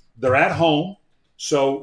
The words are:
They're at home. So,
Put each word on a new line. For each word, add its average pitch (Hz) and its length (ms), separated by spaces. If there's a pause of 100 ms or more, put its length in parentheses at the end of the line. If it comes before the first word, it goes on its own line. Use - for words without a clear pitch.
(160)
They're 127 200
at 175 160
home. 160 460 (400)
So, 139 460